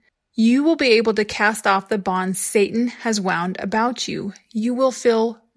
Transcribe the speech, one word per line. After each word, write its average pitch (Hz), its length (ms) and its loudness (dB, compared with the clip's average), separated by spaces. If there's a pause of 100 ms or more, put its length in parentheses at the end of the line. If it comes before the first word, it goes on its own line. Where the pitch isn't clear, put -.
(340)
you 240 300 4
will 320 120 4
be 262 160 2
able 220 220 4
to 208 100 0
cast 214 420 -2
off 196 220 2
the 214 100 0
bonds 185 400 -2
Satan 220 500 0
has 226 320 -4
wound 180 400 -2
about 220 480 -2
you. - 240 -8 (180)
You 226 220 -4
will 254 200 0
feel 226 500 0 (140)